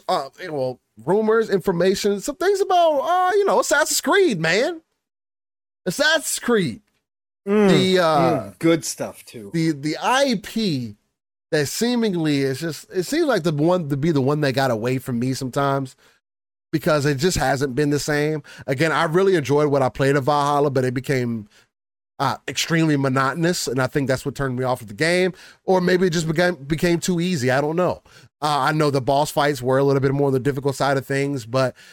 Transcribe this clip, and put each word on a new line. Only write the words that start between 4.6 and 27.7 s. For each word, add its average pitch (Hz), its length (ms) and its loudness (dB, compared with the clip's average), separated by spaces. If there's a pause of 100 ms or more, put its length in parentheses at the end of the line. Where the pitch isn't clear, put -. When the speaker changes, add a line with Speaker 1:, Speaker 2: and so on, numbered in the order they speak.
Speaker 1:
Assassin's 294 540 0
Creed. 180 420 0 (680)
Speaker 2:
Mm, 202 220 4
Speaker 1:
The, 185 300 4
uh, 160 200 4 (320)
Speaker 2:
mm, - 80 -20
good 165 260 2
stuff - 400 -10
too. 107 280 -16
Speaker 1:
the, 160 200 0
the 151 280 -6
I 247 420 2
P 139 520 -4 (560)
that 151 160 0
seemingly 190 720 0
is 135 220 -2
just, 165 280 -8
it 180 140 -4
seems 320 220 -2
like 220 180 0
the 170 80 0
one 160 380 0
to 143 80 -2
be 160 140 0
the 143 100 2
one 147 200 0
that 139 120 0
got 135 180 0
away 120 260 -2
from 127 220 -6
me 131 140 -2
sometimes, 139 640 -4 (720)
because 151 340 0
it 147 100 2
just 156 220 0
hasn't 135 380 0
been 147 140 0
the 147 100 0
same. 151 440 -2 (220)
Again, 151 280 0
I 151 100 2
really 185 320 2
enjoyed 147 340 2
what 139 120 2
I 127 80 2
played 139 260 0
of 143 80 0
Valhalla, 143 480 2
but 127 140 0
it 123 80 -2
became, 123 560 -4 (680)
uh, 117 200 -2 (100)
extremely 160 480 0
monotonous, 139 720 0
and 127 140 -2
I 127 60 0
think 139 200 -2
that's 127 180 -2
what 135 100 -6
turned 135 220 -4
me 127 60 -4
off 127 180 -2
of 107 60 -16
the 104 60 -14
game. 175 400 0 (320)
Or 185 160 2
maybe 180 260 2
it 170 60 0
just 160 140 -2
became, 175 280 0
became 160 460 0
too 180 180 -2
easy. 165 320 0
I 131 80 2
don't 151 160 -2